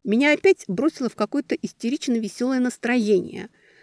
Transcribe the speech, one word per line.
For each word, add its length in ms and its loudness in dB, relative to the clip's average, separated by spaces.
меня 300 2
опять 340 4
бросило 420 -2
в 60 -20
какое-то 400 -4
истерично 580 -4
веселое 460 -2
настроение. 920 0